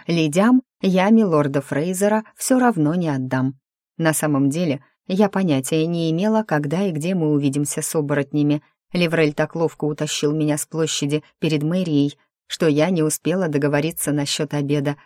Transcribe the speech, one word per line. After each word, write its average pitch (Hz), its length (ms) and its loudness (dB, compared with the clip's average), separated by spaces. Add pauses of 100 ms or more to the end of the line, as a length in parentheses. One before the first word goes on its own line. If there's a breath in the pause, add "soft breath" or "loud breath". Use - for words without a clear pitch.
ледям 175 560 2 (180)
я 185 300 2
милорда 151 500 4
Фрейзера 185 640 -2 (120)
всё - 220 0
равно 180 360 2
не 175 140 0
отдам. 131 500 -2 (380)
На 160 160 0
самом 143 380 2
деле, 156 340 -2 (220 soft breath)
я 196 220 2
понятия 160 580 0
не 165 240 -2
имела, 214 320 0
когда 156 400 -2
и 196 100 -2
где 160 220 -4
мы 156 180 0
увидимся 143 500 -2
с - 120 -8
оборотнями. 147 680 0 (300 soft breath)
Леврель 160 420 2
так 156 200 -2
ловко 160 300 -2
утащил 151 500 -2
меня 151 220 0
с - 100 -6
площади 151 560 -2 (160 soft breath)
перед 151 240 0
мэрией, 151 560 0 (280)
что - 220 -2
я 151 220 2
не 170 120 0
успела 160 460 -2
договориться 143 640 -2
насчёт 147 420 -4
обеда 143 520 -2